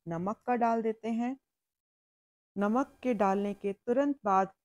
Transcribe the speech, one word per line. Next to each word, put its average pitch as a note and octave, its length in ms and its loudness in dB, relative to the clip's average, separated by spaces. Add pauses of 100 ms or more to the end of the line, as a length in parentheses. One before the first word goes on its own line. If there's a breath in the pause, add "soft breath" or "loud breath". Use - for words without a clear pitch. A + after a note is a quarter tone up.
नमक F3 400 -4
का B3 100 0
डाल A3+ 260 2
देते A3 280 -4
हैं। A#3+ 260 -2 (1200)
नमक G#3+ 460 0
के B3+ 120 0
डालने G3+ 400 0
के G3 180 -6
तुरंत C#4 520 0
बाद F#3+ 280 2 (120)